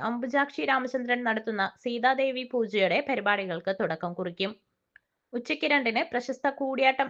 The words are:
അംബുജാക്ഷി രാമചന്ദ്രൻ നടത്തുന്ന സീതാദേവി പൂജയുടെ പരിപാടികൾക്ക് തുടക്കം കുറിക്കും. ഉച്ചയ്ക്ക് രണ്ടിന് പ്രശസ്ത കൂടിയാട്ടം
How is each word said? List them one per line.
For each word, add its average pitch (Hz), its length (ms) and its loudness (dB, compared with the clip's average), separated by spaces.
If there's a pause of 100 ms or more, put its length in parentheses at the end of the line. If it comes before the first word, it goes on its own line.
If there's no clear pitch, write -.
അംബുജാക്ഷി 254 600 -2
രാമചന്ദ്രൻ 254 640 0
നടത്തുന്ന 220 520 -2
സീതാദേവി 254 680 0
പൂജയുടെ 214 580 2
പരിപാടികൾക്ക് 196 800 0
തുടക്കം 175 340 -2
കുറിക്കും. 185 380 -4 (800)
ഉച്ചയ്ക്ക് 302 340 -2
രണ്ടിന് 262 360 2
പ്രശസ്ത 247 460 -4
കൂടിയാട്ടം 269 600 2